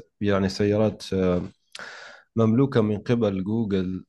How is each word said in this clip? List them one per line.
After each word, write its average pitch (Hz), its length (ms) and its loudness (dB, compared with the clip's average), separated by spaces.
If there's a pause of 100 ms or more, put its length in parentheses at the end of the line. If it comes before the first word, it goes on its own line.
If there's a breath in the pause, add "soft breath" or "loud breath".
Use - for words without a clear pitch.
(200)
يعني 98 280 2
سيارات، 104 540 0 (100)
آه، 90 300 0 (960 loud breath)
مملوكة 117 440 2
من 107 180 0
قبل 104 460 0
جوجل 95 640 -2